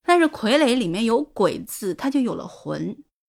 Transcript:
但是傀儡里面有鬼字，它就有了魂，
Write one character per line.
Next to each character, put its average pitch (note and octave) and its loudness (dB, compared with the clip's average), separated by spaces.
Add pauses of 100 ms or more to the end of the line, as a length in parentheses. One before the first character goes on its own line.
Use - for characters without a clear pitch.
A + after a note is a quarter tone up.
但 F4 4
是 D#4+ 4
傀 B3 0
儡 B3+ 4
里 A#3 0
面 F#3+ -2
有 A#3 2
鬼 - 0
字， - -8
它 C4+ -4
就 C#4 0
有 G#3+ -2
了 E3 -10
魂， D#3 -8 (340)